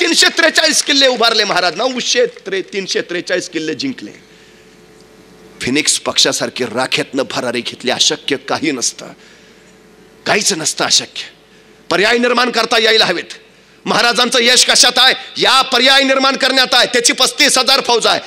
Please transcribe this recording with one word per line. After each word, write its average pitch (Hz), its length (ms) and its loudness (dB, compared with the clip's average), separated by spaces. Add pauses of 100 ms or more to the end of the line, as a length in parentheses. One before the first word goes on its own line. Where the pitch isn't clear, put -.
तीनशे 349 260 2
त्रेचाळीस 320 560 2
किल्ले 277 240 2
उभारले 226 380 2
महाराज, 180 320 0
नऊशे 247 500 0
त्रे, - 360 -8
तीनशे 196 380 -6
त्रेचाळीस 180 480 -6
किल्ले 156 260 -6
जिंकले. 120 360 -8 (1500)
फिनिक्स 143 380 0
पक्षासारखी 127 680 -2
राखेतनं 127 680 -4
भरारी 120 300 -4
घेतली. 120 300 -6
अशक्य - 460 -2
काही 127 360 -4
नसतं, - 340 -6 (1200)
काहीच 196 260 0
नसतं 156 320 -4
अशक्य. - 380 -2 (680)
पर्याय 214 280 2
निर्माण 240 320 2
करता 226 280 0
यायला 220 260 4
हवेत. 170 280 -4 (520)
महाराजांचं 233 580 0
यश 247 280 2
कशात 254 280 4
आहे? 247 160 4 (220)
या 226 260 2
पर्याय 254 400 2
निर्माण 269 340 2
करण्यात 262 380 0
आहे. 240 120 4
त्याची 240 260 0
पस्तीस 262 460 2
हजार 262 220 2
फौज 226 260 0
आहे, 180 200 2